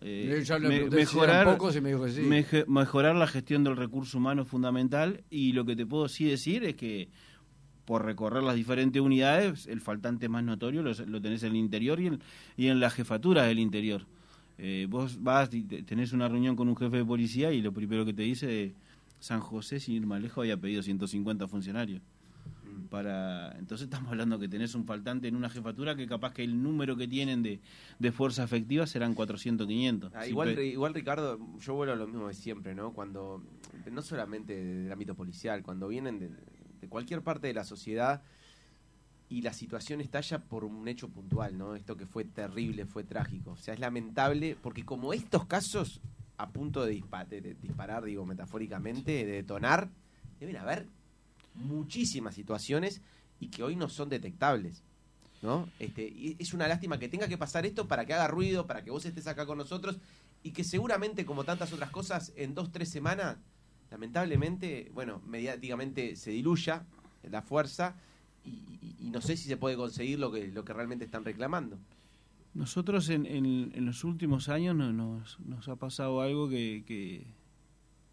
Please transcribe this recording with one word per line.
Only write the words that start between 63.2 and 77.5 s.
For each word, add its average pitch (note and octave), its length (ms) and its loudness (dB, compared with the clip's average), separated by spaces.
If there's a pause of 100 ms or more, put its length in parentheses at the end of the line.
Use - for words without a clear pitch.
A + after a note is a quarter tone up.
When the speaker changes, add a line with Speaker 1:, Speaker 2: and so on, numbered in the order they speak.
Speaker 3:
lamentablemente, D3+ 1040 -2
bueno, A2+ 340 -8
mediáticamente B2 880 -6
se G#2+ 140 -10
diluya D#3+ 540 0 (440)
la G#2+ 140 -6
fuerza D3+ 540 -2 (480)
y, - 60 -14
y, - 460 -16 (100)
y A#2 40 -6
no A#2+ 100 -4
sé E3 160 0
si E3 120 -10
se C3 80 -2
puede C3 200 -2
conseguir B2 420 -2
lo B2+ 140 0
que, G#2 160 -4
lo G2+ 160 -8
que G#2+ 80 -10
realmente A#2 320 -6
están A2 200 -8
reclamando. A2+ 540 -4 (760)
Speaker 1:
Nosotros E3+ 560 0
en, D3+ 160 2
en, C3 480 0
en B2 100 -2
los A#2+ 200 -4
últimos D#3 440 0
años E3 260 2
no-, C3+ 180 2
nos, A2+ 480 -4
nos B2+ 280 -10
ha B2+ 80 -8
pasado C3 460 -2
algo C#3+ 260 0
que, A2+ 380 -2
que, G2 400 -8 (880)